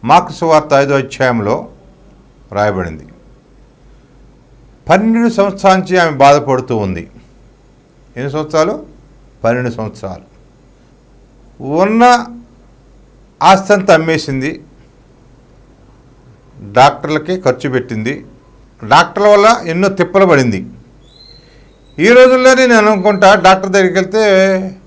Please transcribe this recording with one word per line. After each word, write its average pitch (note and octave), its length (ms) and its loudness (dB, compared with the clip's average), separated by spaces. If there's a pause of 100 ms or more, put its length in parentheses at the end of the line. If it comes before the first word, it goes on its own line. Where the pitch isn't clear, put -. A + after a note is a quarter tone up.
మార్కు E3 280 2
సువార్త D3+ 420 0
ఐదో C#3 200 2
అధ్యాయంలో B2+ 720 -4 (840)
రాయబడింది. F#2 520 -4 (1800)
పన్నెండు A3+ 400 0
సంవత్సరాల G3 480 0
నుంచి F#3 220 -2
ఆమె E3+ 120 0
బాధపడుతూ C#3 680 2
ఉంది. F#2 340 -8 (1040)
ఎన్ని C3+ 160 -10
సంవత్సరాలు? D#3 540 -4 (580)
పన్నెండు A#2+ 260 -2
సంవత్సరాలు. G2+ 520 -12 (1400)
ఉన్న A3+ 640 0 (1160)
ఆస్తి F#3+ 300 2
అంతా G3 220 2
అమ్మేసింది, D#3 720 -4 (2000)
డాక్టర్లకి D3+ 680 0
ఖర్చు C3+ 280 -4
పెట్టింది. B2 580 -6 (580)
డాక్టర్ల E3+ 440 2
వల్ల G#3 380 4
ఎన్నో F3 220 -2
తిప్పలు G3 360 0
పడింది. C3 420 0 (1300)
ఈ E3 100 0
రోజుల్లోనే B3+ 580 4
నేను A3 240 4
అనుకుంటా, G3+ 440 2
డాక్టర్ F#3+ 360 2
దగ్గరికి F#3 240 0
వెళ్తే F#3+ 840 0 (100)